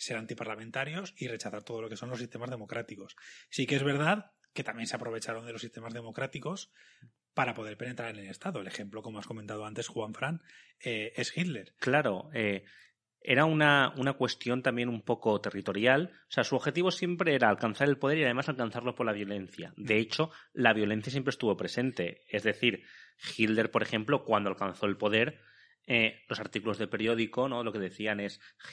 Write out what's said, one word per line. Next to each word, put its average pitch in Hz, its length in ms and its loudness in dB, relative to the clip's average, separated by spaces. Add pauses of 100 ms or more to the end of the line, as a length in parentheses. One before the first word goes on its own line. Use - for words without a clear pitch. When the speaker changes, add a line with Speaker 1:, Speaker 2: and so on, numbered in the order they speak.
Speaker 1:
ser - 160 -6
antiparlamentarios 117 1000 -8
y 135 120 -8
rechazar 107 340 -8
todo 113 200 -8
lo 113 60 -8
que 110 80 -10
son 123 140 -10
los 123 80 -8
sistemas 120 320 -8
democráticos. 110 640 -10 (340)
Sí - 180 -2
que 143 100 2
es 139 80 2
verdad 151 480 2 (200)
que - 120 -6
también 113 240 -6
se - 80 -4
aprovecharon 113 500 -6
de 117 60 -10
los 113 80 -10
sistemas 117 340 -12
democráticos 127 800 -8 (600)
para 123 200 0
poder 107 220 -10
penetrar 120 340 -8
en 104 140 -12
el 95 60 -12
Estado. 160 300 -6
El 95 60 -8
ejemplo, 104 360 -10
como 107 160 -10
has 104 80 -12
comentado 107 400 -8
antes, 110 220 -8
Juan 110 260 -6
Fran, 160 260 -4 (400)
eh, 113 360 -4
es - 200 -4
Hitler. 151 420 -4
Speaker 2:
Claro, 127 540 2
eh, 104 320 0 (560)
era 135 240 6
una, 147 540 6
una 135 160 0
cuestión 123 480 0
también 120 260 0
un 117 140 -4
poco 110 380 2
territorial. 110 720 2 (160)
O - 20 -14
sea, 123 140 2
su - 120 0
objetivo 170 340 2
siempre 175 440 0
era 123 160 8
alcanzar 110 380 2
el 139 100 4
poder 143 200 2
y 156 60 4
además 127 240 2
alcanzarlo 123 460 -2
por 123 100 -2
la 113 80 2
violencia. 98 640 -6
De 104 200 2
Speaker 1:
Mm. - 20 6
Speaker 2:
hecho, 131 320 0 (240)
la 120 180 6
violencia 107 380 2
siempre 135 200 -2
estuvo 110 280 2
presente. 120 720 -2
Es 101 120 0
decir, 107 420 2 (520)
Hitler, 110 340 4
por 110 120 2
ejemplo, 113 420 0
cuando 104 240 2
alcanzó 98 380 -2
el 98 100 2
poder, 110 440 2 (480)
eh, 113 400 2
los 110 120 -4
artículos 107 380 -4
de 104 100 -2
periódico, 117 600 0
¿no? 120 140 -4
Lo 113 100 -4
que 107 60 -4
decían 104 400 -2
es, 101 220 -6 (320)